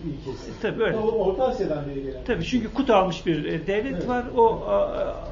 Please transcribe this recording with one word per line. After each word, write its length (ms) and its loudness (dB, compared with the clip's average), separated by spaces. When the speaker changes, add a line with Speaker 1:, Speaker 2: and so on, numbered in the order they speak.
Speaker 1:
ilkesi. 560 -8
Speaker 2:
Tabii, 220 0
öyle. 140 2
Speaker 1:
O, 40 0
Orta 460 2
Asya'dan 420 -2
beri 140 -6
gelen. 220 -8
Speaker 2:
Tabii, 200 -2
çünkü 280 0
kut 160 0
almış 360 4
bir, 200 0
e, 220 -4
devlet 260 -2
Speaker 1:
Evet. 140 -4
Speaker 2:
var. 180 0
O, 320 4
a, 480 0